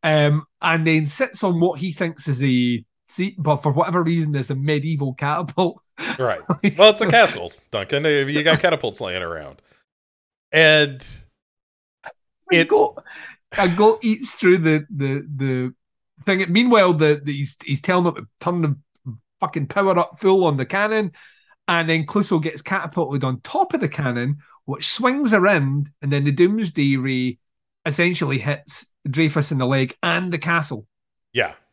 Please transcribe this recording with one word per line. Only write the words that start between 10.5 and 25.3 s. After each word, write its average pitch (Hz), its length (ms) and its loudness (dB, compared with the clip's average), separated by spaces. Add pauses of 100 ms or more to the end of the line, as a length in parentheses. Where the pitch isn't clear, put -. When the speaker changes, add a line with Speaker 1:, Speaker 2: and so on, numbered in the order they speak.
Speaker 2:
And 151 520 4 (1500)
Speaker 1:
And 359 100 6
Speaker 2:
it 330 80 2
Speaker 1:
go, 427 280 2 (600)
and 180 200 2
go 214 260 4
eats 226 320 -2
through 185 240 4
the, 156 320 2
the, 139 360 -4 (100)
the 127 380 -4 (500)
thing. 190 280 2
Meanwhile, 214 420 6
the, 151 300 4
the, 147 80 -4
he's, 139 320 -6
he's 143 160 -4
telling 180 240 0
them 170 120 0
to - 100 -14 (140)
turn 175 220 -2
the 147 140 0 (640)
fucking 160 280 -6
power 196 300 2
up 170 200 -4
full 190 260 4
on 151 140 2
the 131 80 -2
cannon, 208 460 -2 (560)
and 165 200 0
then 160 180 0
Clouseau 185 360 0
gets 147 200 -8
catapulted 151 640 -4
on 131 160 -4
top - 340 -4
of 294 60 0
the 190 80 -2
cannon, 131 480 -4 (300)
which - 220 -6
swings 254 440 0